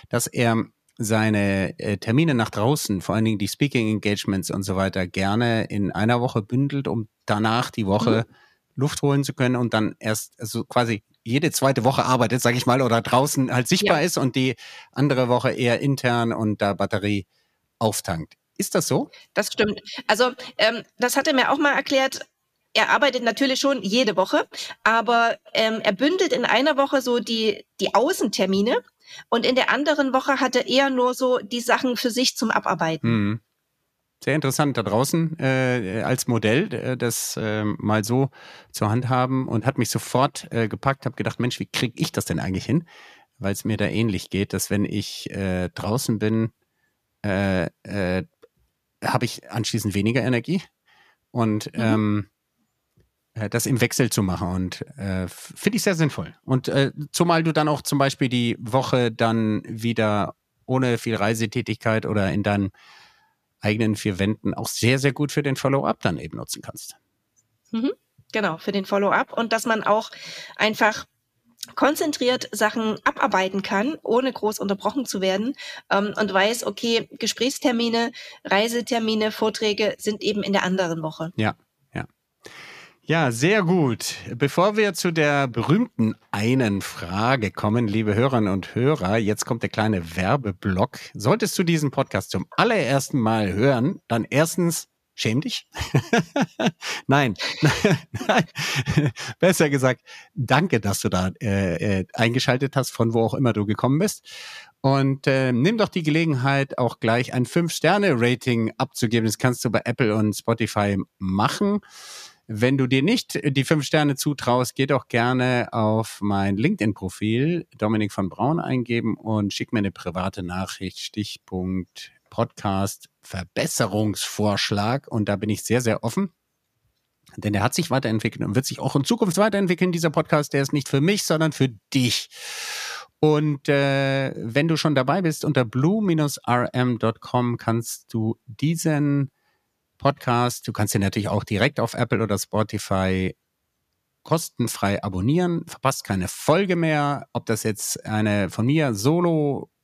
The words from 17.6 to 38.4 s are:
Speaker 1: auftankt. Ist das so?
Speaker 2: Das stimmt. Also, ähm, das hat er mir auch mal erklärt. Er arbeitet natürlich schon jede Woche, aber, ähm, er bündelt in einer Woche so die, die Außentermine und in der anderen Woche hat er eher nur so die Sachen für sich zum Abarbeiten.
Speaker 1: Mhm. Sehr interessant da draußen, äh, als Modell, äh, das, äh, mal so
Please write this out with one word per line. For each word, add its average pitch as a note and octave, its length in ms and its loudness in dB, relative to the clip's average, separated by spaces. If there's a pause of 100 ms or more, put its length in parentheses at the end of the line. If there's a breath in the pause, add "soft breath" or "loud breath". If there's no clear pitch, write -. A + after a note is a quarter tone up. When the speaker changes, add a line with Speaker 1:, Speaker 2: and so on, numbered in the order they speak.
Speaker 1:
auftankt. G2 560 -2 (220)
Ist - 180 -2
das F3 120 0
so? F#3+ 240 0 (220 loud breath)
Speaker 2:
Das G#3+ 140 -2
stimmt. G#3 340 -2 (260 loud breath)
Also, B3 240 4 (260 loud breath)
ähm, A3 260 0 (140)
das A#3+ 180 0
hat C#4 120 2
er D4+ 60 4
mir B3+ 180 2
auch C#4 80 2
mal C#4+ 140 2
erklärt. C4+ 540 0 (460)
Er A3 160 4
arbeitet B3 340 2
natürlich B3+ 360 0
schon C#4 220 2
jede G3+ 340 2
Woche, F#3+ 320 0 (360 loud breath)
aber, A#3 540 2 (160)
ähm, A3 300 0
er G#3+ 100 2
bündelt E4 400 2
in A#3+ 120 0
einer C4 320 2
Woche C#4 240 2
so A#3+ 180 0
die, A3 460 -2 (140)
die - 160 0
Außentermine A3+ 880 2 (460 loud breath)
und A#3 160 0
in B3+ 100 2
der - 160 2
anderen C#4+ 420 0
Woche C4+ 260 2
hat C4 160 0
er - 120 0
eher C4+ 220 2
nur B3 240 0
so B3+ 260 2
die A#3 220 -6
Sachen A#3+ 360 0
für A#3+ 140 -2
sich - 260 0
zum - 140 -2
Abarbeiten. D#3+ 580 0
Speaker 1:
Mhm. G#2+ 320 0 (840)
Sehr C3+ 120 0
interessant C#3+ 420 0
da A2+ 60 0
draußen, C#3+ 560 0
äh, B2+ 640 0
als C3 240 -2
Modell, A#2+ 460 2
äh, B2+ 240 -4
das, - 400 -4
äh, G#2+ 260 -2
mal G#2+ 400 0
so B2+ 280 0 (400 loud breath)